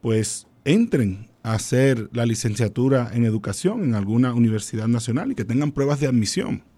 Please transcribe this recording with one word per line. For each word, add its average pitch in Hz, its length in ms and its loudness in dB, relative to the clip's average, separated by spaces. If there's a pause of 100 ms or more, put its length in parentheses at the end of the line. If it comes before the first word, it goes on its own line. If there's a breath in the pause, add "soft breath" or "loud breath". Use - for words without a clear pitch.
pues, 110 460 -2 (160)
entren 139 640 2 (160)
a 113 100 -4
hacer 127 600 2
la 117 120 0
licenciatura 120 880 0
en 117 120 2
educación 113 580 -2
en 123 120 0
alguna 113 380 0
universidad 110 540 0
nacional 143 440 -2
y - 40 -4
que 98 100 -4
tengan 147 260 0
pruebas 143 280 0
de 139 80 0
admisión. 117 560 0 (140)